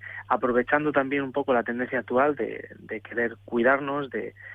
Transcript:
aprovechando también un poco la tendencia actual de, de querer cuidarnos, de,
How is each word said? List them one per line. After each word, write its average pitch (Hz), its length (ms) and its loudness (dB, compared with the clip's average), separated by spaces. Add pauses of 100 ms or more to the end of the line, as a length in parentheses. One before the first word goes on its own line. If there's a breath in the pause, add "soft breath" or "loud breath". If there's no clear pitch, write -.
(280 loud breath)
aprovechando 127 640 2
también 139 320 2
un 131 80 -4
poco 139 220 0
la 117 100 4
tendencia 123 360 -2
actual 131 360 2
de, - 340 -6 (100)
de 104 220 -10
querer 117 340 -4 (100)
cuidarnos, 139 640 2
de, 104 260 -8 (200 loud breath)